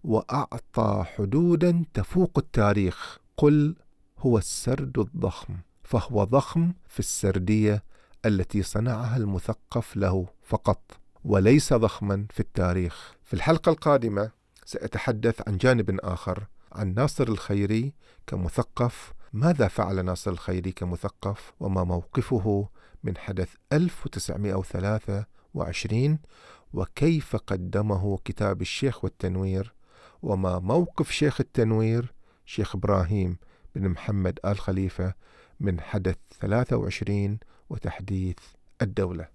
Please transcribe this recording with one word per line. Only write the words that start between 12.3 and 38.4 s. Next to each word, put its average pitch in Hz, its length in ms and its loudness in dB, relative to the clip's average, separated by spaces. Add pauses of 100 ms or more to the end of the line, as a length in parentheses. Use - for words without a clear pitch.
في - 100 -8
التاريخ. 90 760 -2 (100)
في - 100 -6
الحلقة 165 360 2
القادمة 113 600 2 (340)
سأتحدث - 840 -2
عن 101 80 0
جانب 104 440 4
آخر، 92 460 -6 (260)
عن 98 220 -4
ناصر 127 340 0
الخيري 107 640 0 (340)
كمثقف. - 840 -2 (200)
ماذا 131 360 4
فعل 95 360 0
ناصر 90 260 -2
الخيري 92 420 -4
كمثقف؟ - 880 -6
وما 92 240 0
موقفه 101 840 -2 (360)
من 98 120 -4
حدث 92 320 -4 (240)
ألف 165 340 0
وتسعمائة 98 480 -4
وثلاثة 101 720 -2 (280)
وعشرين؟ 127 640 0 (540)
وكيف 143 640 0
قدمه 98 880 -2
كتاب 98 380 -2
الشيخ - 420 -2
والتنوير؟ 95 680 -2 (480)
وما 95 360 0
موقف 143 520 0
شيخ 147 300 0
التنوير، 113 720 2 (340)
شيخ - 300 -4
إبراهيم 92 600 2 (380)
بن 95 140 0
محمد 92 560 -2
آل 98 140 0
خليفة، 95 560 -2 (460)
من 90 200 -2
حدث 95 360 -2 (240)
ثلاثة 117 360 0
وعشرين 104 600 -2 (320)
وتحديث 92 680 -6 (440)